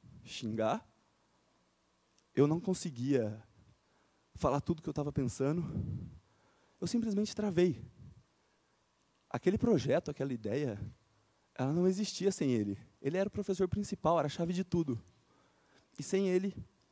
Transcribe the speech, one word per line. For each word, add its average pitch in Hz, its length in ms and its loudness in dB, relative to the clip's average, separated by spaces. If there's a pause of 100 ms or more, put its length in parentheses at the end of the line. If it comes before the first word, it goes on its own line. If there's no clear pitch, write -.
(260)
xingar, 113 600 -4 (1500)
eu 139 120 8
não 160 120 2
conseguia 127 840 -2 (920)
falar 143 240 2
tudo 160 220 -2
que - 80 -8
eu 147 40 -4
tava 143 180 -2
pensando, 143 520 0 (1160)
eu 170 60 -4
simplesmente 214 460 -2
travei. 180 480 2 (1500)
Aquele 180 280 2
projeto, 151 540 2
aquela 135 220 -4
ideia, 113 440 -2 (800)
ela 131 160 0
não 175 160 2
existia 190 440 0
sem 143 200 0
ele. 104 260 2 (240)
Ele 151 160 -2
era 196 100 0
o - 40 -8
professor 190 380 0
principal, 175 500 0
era 143 60 2
a 147 40 0
chave 170 220 -2
de 180 140 0
tudo. 147 360 0 (1000)
E - 20 -8
sem 190 280 0
ele, 185 260 2 (360)